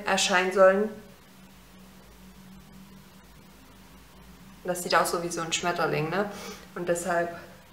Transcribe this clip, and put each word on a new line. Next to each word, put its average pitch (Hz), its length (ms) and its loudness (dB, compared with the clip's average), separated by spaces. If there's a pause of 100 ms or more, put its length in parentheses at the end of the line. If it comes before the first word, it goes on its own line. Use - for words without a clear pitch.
erscheinen 185 460 2
sollen. 196 380 6 (3750)
Das 180 160 -4
sieht 180 140 2
auch 170 100 6
so 180 160 -2
wie 170 80 -4
so 170 120 -6
ein 165 120 -6
Schmetterling, 156 560 0
ne? 196 200 -2 (440)
Und 175 160 -4
deshalb 170 480 0 (360)